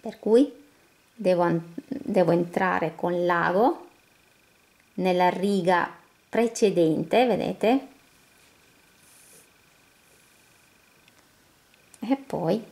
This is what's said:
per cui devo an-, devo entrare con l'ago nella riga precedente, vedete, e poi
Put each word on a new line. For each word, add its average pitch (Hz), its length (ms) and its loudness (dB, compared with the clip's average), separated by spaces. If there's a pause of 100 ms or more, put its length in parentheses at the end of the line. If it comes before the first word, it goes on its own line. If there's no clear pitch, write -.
per - 180 -12
cui 240 440 2 (520)
devo 185 280 0
an-, 165 300 -2 (140)
devo 180 440 0
entrare 175 640 -2
con 175 300 -4
l'ago 180 640 0 (1080)
nella 180 340 2
riga 185 600 0 (380)
precedente, 190 960 0
vedete, 226 640 -2 (4000)
e 254 180 -2
poi 202 540 -4